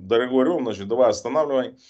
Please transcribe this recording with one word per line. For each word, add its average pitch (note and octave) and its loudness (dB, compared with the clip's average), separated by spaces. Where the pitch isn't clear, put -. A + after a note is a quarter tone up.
«Дорогой B2 2
Рем, D#3+ 0
значит, G2+ -6
давай A#2 4
останавливай. C3 -2